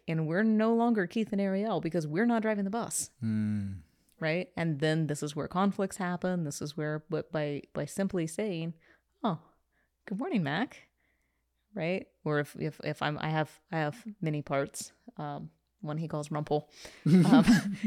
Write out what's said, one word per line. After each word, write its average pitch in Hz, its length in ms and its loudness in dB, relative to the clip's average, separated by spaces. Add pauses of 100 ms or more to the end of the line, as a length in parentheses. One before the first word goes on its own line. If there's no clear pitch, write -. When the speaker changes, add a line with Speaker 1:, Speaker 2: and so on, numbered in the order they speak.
Speaker 1:
and 160 220 0
we're 180 160 2
no 220 300 4
longer 226 340 4
Keith 220 240 -2
and 196 80 0
Ariel 196 400 0
because 160 260 0
we're 175 200 0
not 233 160 2
driving 208 220 0
the 196 60 -2
bus. - 400 -4 (100)
Speaker 2:
Hmm. 107 520 0 (480)
Speaker 1:
Right? 165 360 -2
And 165 220 0
then 156 300 2
this 147 160 -4
is 147 100 -6
where 147 140 -4
conflicts 196 480 0
happen. 180 480 -2
This 143 180 -6
is 147 140 -8
where, 151 340 -4
but 151 220 -4
by, 147 300 -4 (120)
by 147 100 -4
simply 185 440 -2
saying, 170 460 -4 (500)
"Oh, 180 140 0 (680)
good 196 140 -4
morning, 277 240 0
Mac." 160 420 -4 (880)
Right? 175 320 -4 (180)
Or 151 140 0
if, 147 200 -4
if, 151 260 -6
if 151 180 -6
I'm, 147 180 -2
I 156 100 -4
have, 156 200 0 (220)
I 160 60 -2
have 147 180 -2 (260)
many 151 200 -2
parts. - 500 -4 (260)
Um, 147 320 -10 (300)
one 151 180 -6
he 165 100 -4
calls 151 200 -6
Rumpel. 151 380 -2 (380)
Um, 196 720 8 (100)